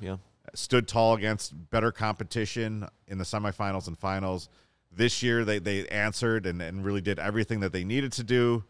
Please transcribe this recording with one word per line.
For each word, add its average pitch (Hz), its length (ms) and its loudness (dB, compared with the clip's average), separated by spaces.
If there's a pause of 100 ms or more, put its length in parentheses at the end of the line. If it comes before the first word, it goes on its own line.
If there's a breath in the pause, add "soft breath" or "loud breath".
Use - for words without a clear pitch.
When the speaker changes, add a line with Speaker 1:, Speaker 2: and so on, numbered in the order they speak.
Speaker 1:
yeah. 95 160 -4 (380)
Speaker 2:
Stood - 340 0
tall 113 240 6
against 107 400 -2 (180)
better 113 220 2
competition 107 960 -4 (180)
in 98 120 -6
the 92 60 -2
semifinals 101 640 -2
and 82 100 -8
finals. 95 500 -2 (420 soft breath)
This 113 320 2
year, 117 220 4
they, 104 140 2
they 98 300 -2
answered 107 580 0
and, 87 160 -2
and 90 200 -6
really 101 200 0
did 90 160 0
everything 104 420 0
that 95 140 0
they 92 100 -2
needed 127 280 0
to 123 120 -6
do. 120 460 4